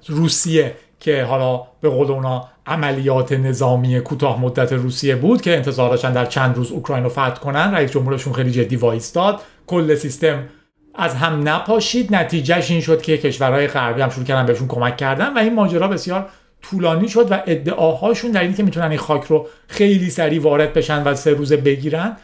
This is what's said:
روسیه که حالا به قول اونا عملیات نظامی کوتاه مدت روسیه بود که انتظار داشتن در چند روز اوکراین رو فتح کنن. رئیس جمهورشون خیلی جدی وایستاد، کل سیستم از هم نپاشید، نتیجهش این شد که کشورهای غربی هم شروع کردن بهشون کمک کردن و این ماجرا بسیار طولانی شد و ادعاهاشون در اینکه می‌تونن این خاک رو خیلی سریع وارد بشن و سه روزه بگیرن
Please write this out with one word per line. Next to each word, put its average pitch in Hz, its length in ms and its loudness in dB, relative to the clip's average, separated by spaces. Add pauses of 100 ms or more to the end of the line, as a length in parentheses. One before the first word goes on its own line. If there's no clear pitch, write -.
روسیه 156 680 0 (240)
که 143 240 0
حالا 127 400 -2 (180)
به 156 80 2
قول 139 220 2
اونا 131 360 -4 (180)
عملیات 135 680 0
نظامی 127 680 0
کوتاه 127 420 -2
مدت 127 320 0
روسیه 127 420 -2
بود 175 260 2
که 170 140 2
انتظار 127 340 0
داشتن 127 240 0
در 123 120 0
چند 127 300 0
روز 123 160 -4
اوکراین 135 320 -4
رو 123 60 -2
فتح 127 200 -2
کنن. 143 440 -2
رئیس 143 180 0
جمهورشون 135 420 -2
خیلی 127 180 0
جدی 120 240 0
وایستاد، 120 640 0 (260)
کل 160 280 2
سیستم 143 480 -2 (520)
از 170 200 -2
هم 151 340 0
نپاشید، 208 640 0
نتیجهش 170 560 0
این 165 100 2
شد 160 200 2
که 156 160 0
کشورهای 139 500 0
غربی 127 340 -2
هم 131 80 2
شروع 127 160 -6
کردن 131 200 0
بهشون 120 220 0
کمک 123 300 -2
کردن 143 360 -2
و 262 40 -2
این 226 160 2
ماجرا 190 340 2
بسیار 190 420 -4 (320)
طولانی 175 480 0
شد 220 220 2
و 196 160 0
ادعاهاشون 165 840 0
در 196 100 2
اینکه 190 220 0
می‌تونن 165 260 0
این 151 100 -2
خاک 143 240 -2
رو - 240 2 (200)
خیلی 196 420 2
سریع 156 320 0
وارد 151 320 2
بشن 147 300 0
و 143 120 2
سه 147 180 2
روزه 143 240 2
بگیرن 147 680 -2